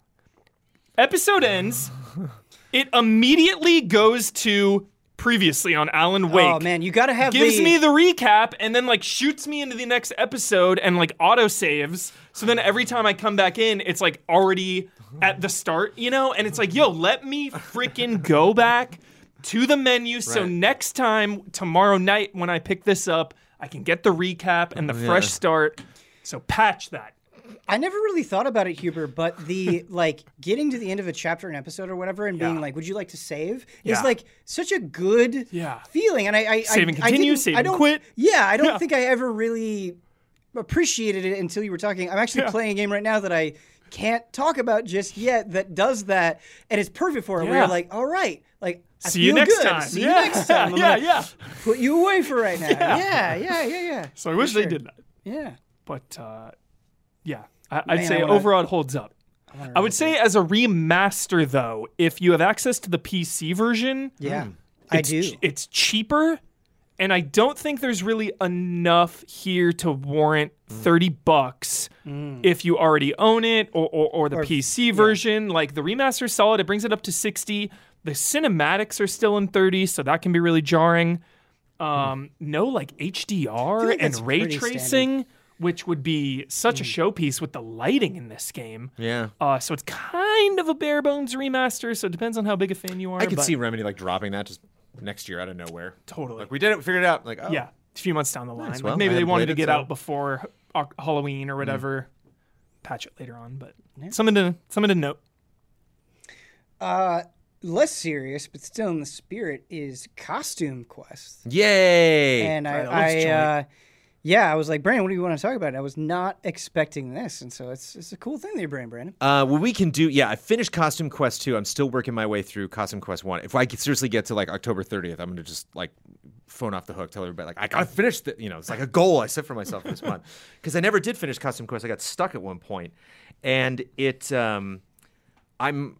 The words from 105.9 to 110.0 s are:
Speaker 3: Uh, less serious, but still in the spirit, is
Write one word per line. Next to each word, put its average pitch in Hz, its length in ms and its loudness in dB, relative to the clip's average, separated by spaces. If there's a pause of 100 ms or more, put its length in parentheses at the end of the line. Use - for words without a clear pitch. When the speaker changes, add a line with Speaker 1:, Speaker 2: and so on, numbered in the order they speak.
Speaker 3:
Uh, 180 420 -2 (400)
less 196 300 0
serious, 143 560 -8
but - 120 -20
still - 280 -6
in 165 120 -4
the 143 60 -12
spirit, 185 640 -10
is 143 460 -12